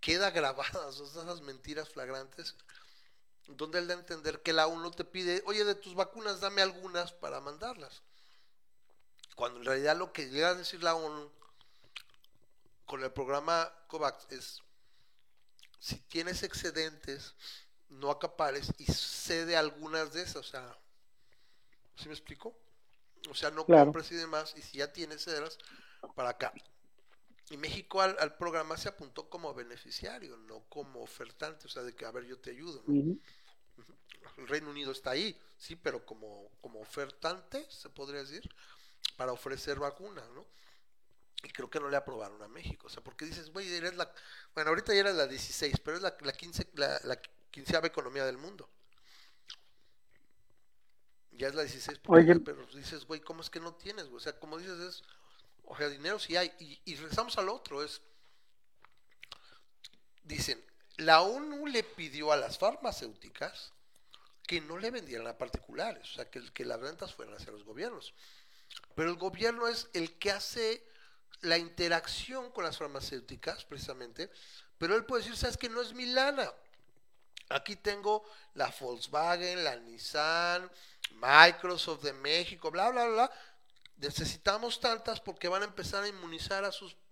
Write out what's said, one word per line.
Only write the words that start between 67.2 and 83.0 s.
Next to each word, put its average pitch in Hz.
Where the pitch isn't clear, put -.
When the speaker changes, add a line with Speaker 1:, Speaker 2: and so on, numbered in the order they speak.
Speaker 1:
hacia 104
los 104
gobiernos. 143
Pero 160
el 175
gobierno 208
es 233
el 165
que 196
hace 220
la 170
interacción 170
con 190
las 156
farmacéuticas, 135
precisamente, 127
pero 165
él 233
puede 233
decir, 220
"¿Sabes 247
qué? 247
No 226
es 226
mi 247
lana. 262
Aquí 165
tengo 208
la 127
Volkswagen, 170
la 135
Nissan, 165
Microsoft 156
de 143
México, 160
bla, 185
bla, 240